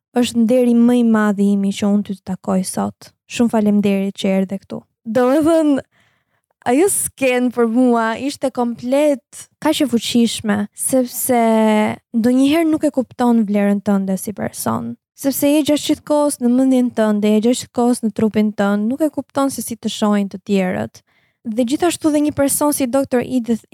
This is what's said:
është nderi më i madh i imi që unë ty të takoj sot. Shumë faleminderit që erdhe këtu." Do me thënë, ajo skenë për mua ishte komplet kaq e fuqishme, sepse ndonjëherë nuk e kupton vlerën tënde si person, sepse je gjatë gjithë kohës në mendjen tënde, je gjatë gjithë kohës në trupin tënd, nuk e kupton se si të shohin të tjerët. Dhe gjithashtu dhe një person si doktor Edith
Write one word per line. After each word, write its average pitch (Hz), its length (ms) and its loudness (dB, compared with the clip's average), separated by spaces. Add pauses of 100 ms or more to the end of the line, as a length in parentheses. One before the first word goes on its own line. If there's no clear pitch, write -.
(140)
është 240 300 0
nderi 240 300 4
më 233 260 4
i 240 40 2
madh 214 360 2
i 202 160 2
imi 196 160 -2
që - 200 -6
unë 208 140 2
ty 208 80 -10
të - 160 -14
takoj 185 320 -2
sot. - 500 -8 (140)
Shumë 233 240 0
faleminderit 208 640 0
që - 120 -6 (120)
erdhe 190 240 -4
këtu." - 200 -14 (220)
Do 247 220 0
me 277 160 2
thënë, 311 380 2 (840)
ajo 277 220 2
skenë 247 640 -2
për 233 180 0
mua 233 480 2
ishte 269 340 -6
komplet 247 1000 -2 (120)
kaq 302 220 0
e 285 40 2
fuqishme, 220 840 0
sepse 254 680 -2 (720)
ndonjëherë 269 560 2
nuk 311 140 0
e 294 60 0
kupton 240 540 0
vlerën 202 380 0
tënde 196 340 0
si 202 160 -10
person, 233 600 -6 (280)
sepse 277 240 -2
je 294 160 2
gjatë 294 240 0
gjithë 302 220 -2
kohës 294 320 0
në 240 100 2
mendjen 254 400 2
tënde, 214 400 0
je 214 140 4
gjatë 247 160 2
gjithë - 180 -16
kohës 240 240 0
në 214 140 -2
trupin 214 420 0
tënd, 208 320 0
nuk 277 140 -4
e 294 80 0
kupton 277 380 -4
se 247 120 -8
si 226 140 -10
të 220 160 -8
shohin 208 400 -2
të 196 100 -12
tjerët. 202 600 -4 (400)
Dhe 240 240 -2
gjithashtu 311 480 -2
dhe 294 80 2
një 294 160 0
person 285 360 0
si 277 120 -2
doktor 254 360 -2
Edith 233 520 -4